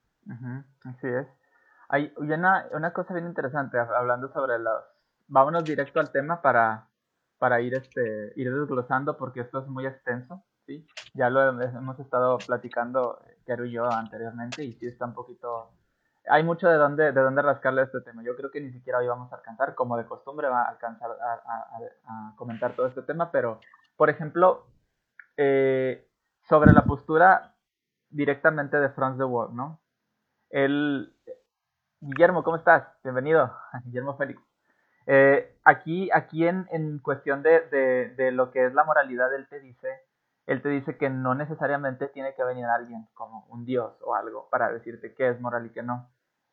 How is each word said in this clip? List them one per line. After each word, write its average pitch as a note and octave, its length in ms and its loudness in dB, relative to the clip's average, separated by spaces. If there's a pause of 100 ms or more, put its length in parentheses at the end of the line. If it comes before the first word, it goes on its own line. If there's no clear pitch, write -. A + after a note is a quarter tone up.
(260)
Ujú, B2+ 380 -12 (220)
así B2+ 200 -12
es. B2+ 220 -4 (600)
Hay, C#3+ 300 0
y D3 140 -4
una, F3+ 400 2
una D#3 200 -4
cosa F#3 220 -6
bien E3+ 140 -6
interesante, C3+ 500 -4
hab-, A#2 180 -2
hablando B2 360 -2
sobre B2+ 260 -2
los, A2+ 240 -4 (460)
vámonos D3 340 2
directo D3 380 -2
al C#3+ 100 -2
tema D#3 320 -2
para, A2+ 460 4 (500)
para B2 220 2
ir, B2 140 -4
este, A2 600 -6
ir B2+ 180 -4
desglosando, C#3 640 -2
porque B2+ 240 -10
esto B2+ 200 -8
es C3+ 80 -10
muy C3 180 -8
extenso, C3 580 -10 (220)
¿sí? D3+ 200 -16 (280)
Ya B2+ 140 2
lo C3 120 4
hem-, B2+ 360 0
hemos C3 220 -12
estado B2+ 400 0
platicando, A#2+ 880 -4
eh, - 180 -20
Quero A#2+ 200 -4
y B2 80 -8
yo A#2 180 -2
anteriormente, A2+ 720 -8
y A#2+ 120 -10
sí B2 120 -12
está B2 200 -8
un A#2 80 -12
poquito, A#2+ 580 -12 (560)
hay D#3 160 4
mucho E3+ 240 0
de E3 80 8
dónde, D3 340 4
de C3 100 2
dónde C3 220 2
rascarle C3+ 380 0
a C3+ 40 2
este B2+ 180 -6
tema. A#2 200 -20
Yo B2 140 -8
creo C3+ 160 -10
que D3 80 -10
ni C#3 100 -12
siquiera B2 300 -4
hoy B2 80 -2
vamos B2 240 -8
a B2+ 40 -14
alcanzar, C3 380 -6
como A#2+ 220 -2
de A2+ 80 -4
costumbre, C#3 440 -8
va B2 140 2
a A#2 60 -2
alcanzar A#2 420 -10
a, A#2 220 -8
a, A#2 240 -10
a, A2+ 720 -16
a A2 80 -20
comentar A#2 400 -8
todo B2+ 100 0
este B2+ 160 -10
tema, E3 300 -6
pero, A#2 260 -2 (380)
por D#3 120 4
ejemplo, E3 600 2 (680)
eh, C3+ 680 2 (420)
sobre D3+ 240 8
la - 120 6
postura D#3+ 720 4 (520)
directamente C#3+ 680 0
de C#3 120 2
Franz C3 280 -4
de C3+ 60 -2
Waal, A#2+ 320 -4
¿no? D3 240 -10 (720)
Él, C#3+ 600 -2 (880)
Guillermo, D#3+ 440 4
¿cómo E3 120 0
estás? D#3+ 300 6 (160)
Bienvenido, C3 500 2 (200)
<laughs> B2 120 -14
Guillermo B2 320 -8
Félix. C3+ 240 -6 (640)
Eh, C#3 580 6
aquí, D#3+ 480 4
aquí D#3+ 340 2
en, F3+ 240 -2
en D#3 300 -4
cuestión C#3 420 -4
de, E3 200 6
de, C3 480 0
de B2+ 200 0
lo B2+ 220 0
que B2+ 140 2
es B2+ 80 -4
la D3+ 100 6
moralidad, C3+ 500 0
él C3+ 140 -10
te D3 120 -16
dice, C3+ 280 -16 (580)
él C3+ 160 -2
te C#3+ 60 -4
dice C#3+ 280 -4
que C#3+ 120 0
no C3 260 -2
necesariamente C#3 760 -4
tiene C3+ 260 -10
que C3+ 80 -2
venir B2+ 220 -2
alguien A#2 500 -2
como A2+ 340 -16
un A#2+ 160 -14
dios A#2+ 380 -2
o A#2 140 -2
algo A2+ 340 -6
para A#2 220 0
decirte A#2 420 -12
qué C3 140 2
es A#2+ 120 -2
moral A#2+ 260 -6
y A2+ 40 -18
qué A#2 120 -12
no. B2 280 -8 (420)